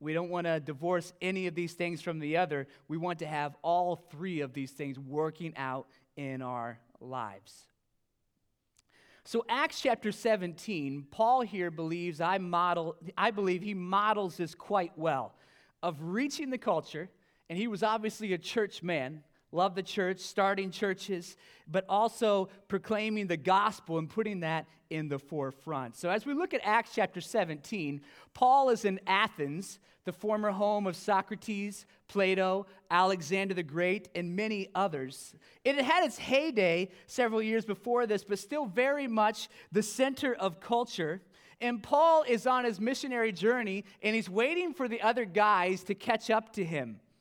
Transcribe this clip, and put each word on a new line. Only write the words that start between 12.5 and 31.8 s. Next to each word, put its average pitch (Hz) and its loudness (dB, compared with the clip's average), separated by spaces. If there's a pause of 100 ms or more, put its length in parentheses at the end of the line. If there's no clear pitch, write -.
I 202 4
believe 190 0
he 208 -4
models 196 0
this 175 -6
quite 185 -2
well, 139 -2 (460)
of 160 -4
reaching 262 -4
the 254 -4
culture, 165 -2 (400)
and 165 -8
he 220 -2
was 202 -4
obviously 214 0
a 175 0
church 202 -4
man, 156 -4 (300)
love 180 2
the 190 -4
church, 185 -2
starting 196 0
churches, 185 -4 (300)
but 185 0
also 202 4 (200)
proclaiming 214 0
the 170 0
gospel 185 2
and 160 -4
putting 214 -2
that 160 -2 (240)
in 156 -4
the 139 -2
forefront. 135 -6
So 175 -2
as 214 0
we 285 -2
look 339 -2
at 247 0
Acts 220 2
chapter 185 0
seventeen, 160 -4 (340)
Paul 262 6
is 214 2
in 190 0
Athens, 190 0 (260)
the 180 -8
former 214 0
home 208 0
of 180 -2
Socrates, 202 -4 (220)